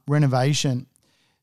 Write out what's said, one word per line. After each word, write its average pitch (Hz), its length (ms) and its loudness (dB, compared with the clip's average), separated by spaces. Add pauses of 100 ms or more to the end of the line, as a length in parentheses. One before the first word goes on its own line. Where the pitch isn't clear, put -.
renovation. 135 760 0 (580)